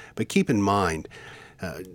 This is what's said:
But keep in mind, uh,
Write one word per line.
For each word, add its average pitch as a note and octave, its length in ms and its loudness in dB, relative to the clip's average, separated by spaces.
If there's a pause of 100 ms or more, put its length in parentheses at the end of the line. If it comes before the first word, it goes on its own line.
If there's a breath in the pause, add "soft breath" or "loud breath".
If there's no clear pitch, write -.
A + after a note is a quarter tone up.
(160 loud breath)
But - 140 -4
keep - 200 4
in G#2+ 120 4
mind, F#2+ 480 2 (520 loud breath)
uh, D#2+ 180 -8 (160)